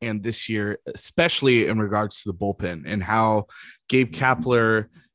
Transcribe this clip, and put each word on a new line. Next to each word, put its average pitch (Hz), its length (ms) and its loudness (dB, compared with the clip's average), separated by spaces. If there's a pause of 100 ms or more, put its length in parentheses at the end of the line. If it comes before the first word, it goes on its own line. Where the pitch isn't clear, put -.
and 107 220 -4
this 113 260 -6
year, 104 380 -2
especially 135 800 2
in 110 120 0
regards 104 440 -2
to 104 80 -8
the 90 40 -6
bullpen 90 520 -6
and 98 160 -4
how 110 440 2 (440)
Gabe 127 240 2
Kapler 120 720 2 (280)